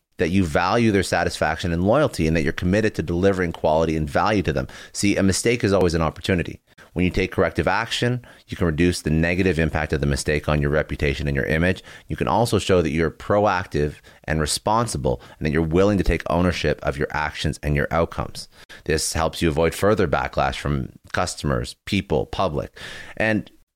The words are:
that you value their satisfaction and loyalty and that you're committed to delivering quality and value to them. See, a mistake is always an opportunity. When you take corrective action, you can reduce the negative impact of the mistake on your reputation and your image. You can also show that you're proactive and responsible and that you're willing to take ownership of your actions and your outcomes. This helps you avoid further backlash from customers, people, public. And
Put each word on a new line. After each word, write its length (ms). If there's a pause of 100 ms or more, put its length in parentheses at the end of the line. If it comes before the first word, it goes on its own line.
(180)
that 120
you 160
value 440
their 120
satisfaction 680
and 140
loyalty 400
and 80
that 80
you're 80
committed 440
to 80
delivering 500
quality 460
and 100
value 320
to 100
them. 160 (280)
See, 200
a 80
mistake 400
is 120
always 180
an 80
opportunity. 580 (360)
When 100
you 60
take 220
corrective 360
action, 560 (240)
you 80
can 80
reduce 380
the 80
negative 480
impact 340
of 80
the 60
mistake 420
on 140
your 80
reputation 580
and 80
your 80
image. 400 (240)
You 80
can 120
also 300
show 220
that 120
you're 180
proactive 840 (280)
and 160
responsible 800 (160)
and 80
that 80
you're 80
willing 380
to 60
take 260
ownership 520
of 140
your 140
actions 520
and 140
your 140
outcomes. 580 (360)
This 280
helps 300
you 80
avoid 240
further 340
backlash 460
from 380 (200)
customers, 720
people, 400
public. 500 (440)
And 320 (260)